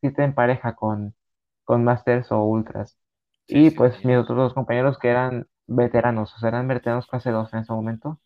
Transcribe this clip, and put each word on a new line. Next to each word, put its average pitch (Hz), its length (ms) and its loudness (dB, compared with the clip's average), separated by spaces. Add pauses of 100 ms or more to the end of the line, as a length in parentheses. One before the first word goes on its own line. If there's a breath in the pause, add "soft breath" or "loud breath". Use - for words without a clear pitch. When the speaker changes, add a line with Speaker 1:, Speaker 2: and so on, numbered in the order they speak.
Speaker 1:
sí 143 100 -2
te 147 120 0
empareja 123 520 0
con, 104 400 -6 (500)
con 120 180 2
Masters 120 480 0
o 107 120 2
Ultras. 107 540 -4 (500)
Speaker 2:
Sí, 147 160 4
Speaker 1:
Y, 156 80 8
Speaker 2:
sí, 160 100 -4
Speaker 1:
pues, 123 220 2
Speaker 2:
sí. - 20 -6
Speaker 1:
mis 123 120 4
otros 117 200 0
dos 127 160 0
compañeros 127 460 0
que 120 100 0
eran 123 380 -2 (200)
veteranos, 120 680 0
o 110 40 -20
sea, 113 100 -2
eran 123 180 -2
veteranos 123 400 -4
clase 123 240 -4
dos 110 220 -4
en 113 60 -4
ese 113 140 -8
momento. 113 520 -6